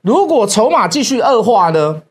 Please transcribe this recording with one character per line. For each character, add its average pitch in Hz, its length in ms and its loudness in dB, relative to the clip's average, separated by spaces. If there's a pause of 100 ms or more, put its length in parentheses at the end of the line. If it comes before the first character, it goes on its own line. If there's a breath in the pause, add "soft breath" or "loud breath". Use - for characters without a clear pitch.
如 311 240 0
果 269 200 0
筹 214 240 0
码 302 160 0
继 262 160 -4
续 247 180 -2
恶 247 220 2
化 190 280 2
呢？ 156 400 -2